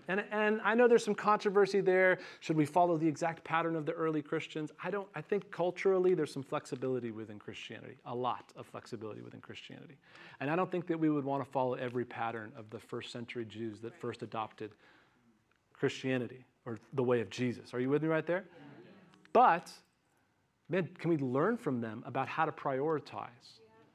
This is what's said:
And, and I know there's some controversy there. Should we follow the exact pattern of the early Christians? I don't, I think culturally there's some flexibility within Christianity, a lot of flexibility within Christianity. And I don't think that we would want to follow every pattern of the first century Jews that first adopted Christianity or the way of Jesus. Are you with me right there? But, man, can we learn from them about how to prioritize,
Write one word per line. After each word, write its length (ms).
And, 220
and 320
I 120
know 140
there's 160
some 100
controversy 680
there. 380
Should 160
we 100
follow 320
the 80
exact 380
pattern 320
of 100
the 60
early 280
Christians? 520
I 80
don't, 240
I 80
think 280
culturally 640
there's 200
some 100
flexibility 720
within 260
Christianity, 560
a 100
lot 420
of 100
flexibility 560
within 180
Christianity. 560
And 100
I 60
don't 140
think 180
that 100
we 100
would 160
want 180
to 80
follow 240
every 300
pattern 540
of 100
the 120
first 300
century 360
Jews 340
that 140
first 280
adopted 500
Christianity 720
or 120
the 120
way 160
of 100
Jesus. 420
Are 80
you 80
with 140
me 60
right 180
there? 180
But, 400
man, 300
can 100
we 80
learn 400
from 240
them 260
about 220
how 160
to 80
prioritize, 1080